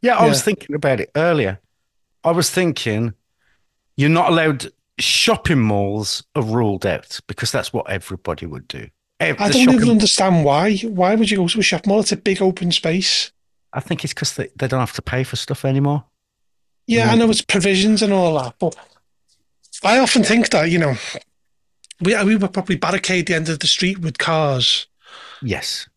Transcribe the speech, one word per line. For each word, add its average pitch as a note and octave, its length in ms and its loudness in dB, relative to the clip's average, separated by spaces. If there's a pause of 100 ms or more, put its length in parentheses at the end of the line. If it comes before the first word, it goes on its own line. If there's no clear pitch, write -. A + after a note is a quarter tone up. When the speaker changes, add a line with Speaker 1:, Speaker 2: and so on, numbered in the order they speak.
Speaker 1:
Yeah, A#3 160 2
I G#3 100 6
was C#3+ 120 2
Speaker 2:
Yeah. - 40 -8
Speaker 1:
thinking F#3+ 320 -4
about C#3+ 240 0
it - 160 -8
earlier. D3 440 0 (640)
I E3 80 2
was E3+ 180 0
thinking A#2 640 -2 (800)
you're C#3+ 140 2
not F3 220 4
allowed, D#3+ 400 0 (280)
shopping - 600 2
malls G#2 640 -2 (120)
are D3 80 -2
ruled A2 420 0
out - 420 -4
because - 240 -6
that's - 200 -4
what - 180 -6
everybody F2+ 560 -8
would C#2 220 -14
do. - 220 -14 (300)
Ev-, D#3+ 200 -2
Speaker 2:
I G#3 80 0
Speaker 1:
the - 60 0
Speaker 2:
don't B3+ 100 4
even B3+ 120 6
Speaker 1:
shopping A#3 160 4
Speaker 2:
understand G3 540 2
why. E3+ 340 2
Why G3 360 0
would A3 160 2
you G#3 60 0
go F3+ 100 0
to A3 120 -2
a G3 40 0
shop - 240 -2
mall? G#3 140 2
It's G3+ 100 -2
a F#3+ 60 -4
big F#3+ 240 -2
open F#3 300 0
space. - 600 -2 (400)
Speaker 1:
I - 80 -6
think E3 240 -6
it's D3 100 -6
'cause - 220 -6
they, - 220 -8
they C3 100 -2
don't C3 140 0
have A2+ 120 -4
to - 80 -8
pay B2+ 220 -4
for - 140 -8
stuff - 280 -8
anymore. C#3+ 380 0 (840)
Speaker 2:
Yeah, A3+ 240 2
I A#3 60 4
Speaker 1:
Mm. A3+ 40 6
Speaker 2:
know A3+ 100 4
it's G#3+ 120 0
provisions G3 600 2
and G#3 100 0
all F3 280 2
that, B2 200 -8
but E3 160 -2 (1080)
I A3+ 160 4
often B3+ 240 4
think A3+ 260 2
that, E3 200 2
you F3 100 2
know, D3 160 2 (1040)
we, G#3 240 2
we G#3+ 100 4
would F#3+ 180 0
probably F#3+ 220 -2
barricade F3+ 520 -2
the F3+ 80 0
end D#3+ 120 -2
of D#3 120 -4
the - 80 -2
street F#3+ 320 -2
with D#3+ 180 -6
cars. D3 680 -2 (540)
Speaker 1:
Yes. - 560 -6